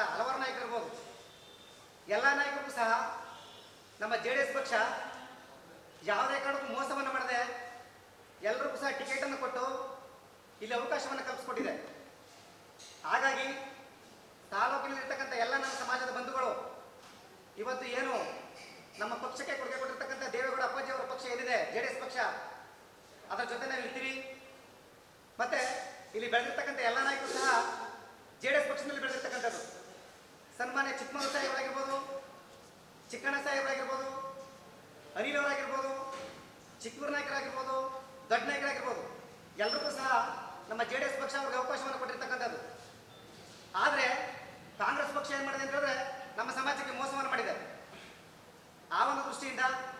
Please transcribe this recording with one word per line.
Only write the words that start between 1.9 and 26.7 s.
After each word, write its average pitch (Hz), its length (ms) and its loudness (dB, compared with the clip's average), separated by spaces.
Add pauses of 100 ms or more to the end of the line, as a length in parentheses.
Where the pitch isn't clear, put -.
ಎಲ್ಲ 247 100 6 (140)
ನಾಯಕರಿಗೂ 277 400 0
ಸಹ 226 100 6 (1120)
ನಮ್ಮ 226 120 2 (100)
ಜೆ 247 100 2
ಡಿ 269 80 6
ಎಸ್ - 160 4
ಪಕ್ಷ 262 140 0 (1400)
ಯಾವುದೇ 254 340 4
ಕಾರಣಕ್ಕೂ 277 300 2
ಮೋಸವನ್ನು 269 400 0
ಮಾಡದೆ 254 260 2 (1080)
ಎಲ್ರಿಗೂ 262 340 2
ಸಹ 277 80 4 (100)
ಟಿಕೆಟನ್ನು 269 420 0
ಕೊಟ್ಟು 254 220 0 (1000)
ಇಲ್ಲಿ 226 160 0
ಅವಕಾಶವನ್ನು 269 480 0
ಕಲ್ಪಿಸ್ಕೊಟ್ಟಿದೆ. - 480 -2 (1300)
ಹಾಗಾಗಿ 269 380 4 (1040)
ತಾಲೂಕಿನಲ್ಲಿರ್ತಕ್ಕಂಥ 269 840 0 (100)
ಎಲ್ಲ 254 180 2
ನಮ್ಮ 269 200 -2
ಸಮಾಜದ 254 340 0
ಬಂಧುಗಳು 254 340 2 (1120)
ಇವತ್ತು 254 240 -2 (120)
ಏನು - 160 2 (840)
ನಮ್ಮ 226 120 0 (120)
ಪಕ್ಷಕ್ಕೆ 277 340 -2
ಕೊಡುಗೆ 254 220 -2
ಕೊಟ್ಟಿರ್ತಕ್ಕಂಥ 269 440 -2 (100)
ದೇವೇಗೌಡ 254 340 2
ಅಪ್ಪಾಜಿ 262 260 0
ಅವರ 254 180 0
ಪಕ್ಷ 262 120 -4 (100)
ಏನಿದೆ 247 240 4 (160)
ಜೆ 226 100 2
ಡಿ 254 60 0
ಎಸ್ 254 140 -4
ಪಕ್ಷ, 254 120 -6 (1160)
ಅದರ 240 200 0
ಜೊತೆ 254 200 -2
ನಾವು 247 140 0
ಇರ್ತೀವಿ. 262 280 -2 (1300)
ಮತ್ತೆ 254 200 4 (560)
ಇಲ್ಲಿ 233 160 0
ಬೆಳೆದಿರ್ತಕ್ಕಂಥ 240 480 2 (100)